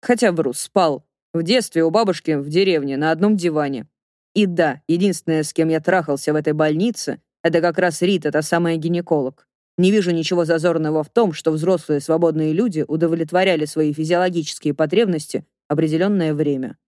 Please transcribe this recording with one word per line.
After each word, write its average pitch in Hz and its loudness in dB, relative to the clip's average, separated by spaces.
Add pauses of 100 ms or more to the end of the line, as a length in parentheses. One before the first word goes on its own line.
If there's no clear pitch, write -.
Хотя 233 2
вру, 156 -2
спал. 156 -2 (280)
В 165 -2
детстве 185 0
у 165 2
бабушки 196 0
в 143 -2
деревне 156 0
на 156 0
одном 196 2
диване. 151 -2 (460)
И 208 2
да, 165 0
единственное, 170 0
с 151 -8
кем 160 0
я 160 0
трахался 156 0
в - 0
этой 151 0
больнице, 156 -2 (220)
это 165 2
как 170 0
раз 180 0
Рита, 180 0
та 151 0
самая 170 0
гинеколог. 160 -2 (300)
Не 185 4
вижу 196 2
ничего 170 0
зазорного 160 0
в 151 -10
том, 220 2
что - -2
взрослые 160 0
свободные 156 2
люди 170 0
удовлетворяли 165 0
свои 151 -2
физиологические 160 -2
потребности 160 -2 (220)
определенное 160 0
время. 143 -4 (100)